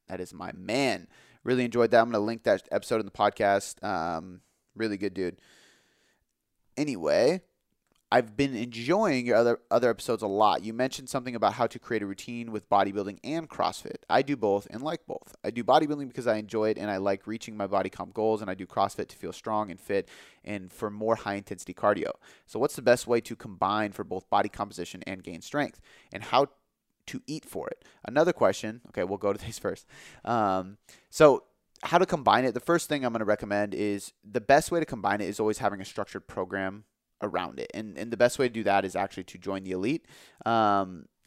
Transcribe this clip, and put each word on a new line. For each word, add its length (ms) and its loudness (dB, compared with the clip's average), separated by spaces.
That 120 -10
is 140 -10
my 200 -12
man. 540 -2
Really 220 2
enjoyed 260 4
that. 100 10
I'm 80 2
gonna 140 2
link 220 -4
that 260 2
episode 280 0
in 60 -4
the 60 -14
podcast. 720 0
Um, 580 -4
really 220 -2
good 160 -4
dude. 240 -4
Anyway, 640 2
I've 280 2
been 180 0
enjoying 720 0
your 100 2
other, 240 4
other 200 4
episodes 340 -2
a 40 -2
lot. 360 4
You 100 -8
mentioned 360 -4
something 260 -6
about 180 2
how 140 2
to 120 -8
create 240 -2
a 20 -4
routine 460 -10
with 180 -8
bodybuilding 540 2
and 260 -6
CrossFit. 480 -4
I 120 6
do 160 0
both 320 2
and 120 -12
like 240 -8
both. 380 -12
I 60 -2
do 140 -4
bodybuilding 440 4
because 200 -4
I 100 4
enjoy 320 0
it 80 0
and 120 -4
I 80 -2
like 300 -2
reaching 300 -10
my 100 -2
body 220 0
comp 240 -10
goals, 280 2
and 80 -6
I 40 -6
do 120 -8
CrossFit 440 -2
to 80 -20
feel 160 -10
strong 380 -4
and 80 -14
fit 280 -2
and 260 -10
for 180 -6
more 260 0
high-intensity 580 -8
cardio. 380 0
So 140 -10
what's 180 -2
the 40 -12
best 260 4
way 140 4
to 140 -12
combine 560 -2
for 140 -8
both 240 -8
body 180 4
composition 580 -8
and 160 -8
gain 200 -14
strength? 400 -4
And 100 -12
how 240 4
to 200 -10
eat 160 -8
for 240 -10
it? 160 -12
Another 260 2
question. 580 0
Okay, 140 -4
we'll 140 -2
go 160 0
to 60 -4
<laughs> 60 -12
these 140 -10
first. 260 -6
Um, 540 0
so 340 8
how 140 2
to 80 6
combine 400 4
it. 80 0
The 80 -6
first 260 0
thing 160 -2
I'm 80 0
gonna 140 -2
recommend 500 0
is 380 -4
the 180 -4
best 300 4
way 80 0
to 60 0
combine 340 -2
it 80 -2
is 140 -4
always 160 2
having 240 -2
a 40 -10
structured 400 -8
program 600 -6
around 360 -4
it. 140 -8
And, 240 -12
and 140 -8
the 60 -4
best 200 4
way 100 2
to 60 -4
do 100 -4
that 220 2
is 100 -8
actually 280 -4
to 160 -18
join 240 -6
the 80 -8
Elite. 340 -2
Um, 600 2